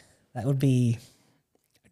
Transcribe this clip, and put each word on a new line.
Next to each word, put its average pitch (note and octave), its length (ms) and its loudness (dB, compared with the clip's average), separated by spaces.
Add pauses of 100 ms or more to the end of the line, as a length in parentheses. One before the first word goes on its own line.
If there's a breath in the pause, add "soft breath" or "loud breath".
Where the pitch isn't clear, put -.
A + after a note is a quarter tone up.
(340 soft breath)
That A#2 100 -8
would C#3 140 -2
be B2 400 2 (920 soft breath)